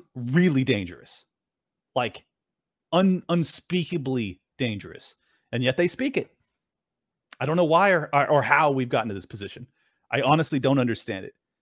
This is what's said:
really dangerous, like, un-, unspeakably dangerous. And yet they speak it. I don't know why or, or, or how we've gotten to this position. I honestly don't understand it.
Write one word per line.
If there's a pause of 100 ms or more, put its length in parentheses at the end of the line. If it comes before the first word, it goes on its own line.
(160)
really
dangerous, (720)
like, (680)
un-,
unspeakably (160)
dangerous. (360)
And
yet
they
speak
it. (1080)
I
don't
know
why
or,
or,
or
how
we've
gotten
to
this
position. (440)
I
honestly
don't
understand
it. (280)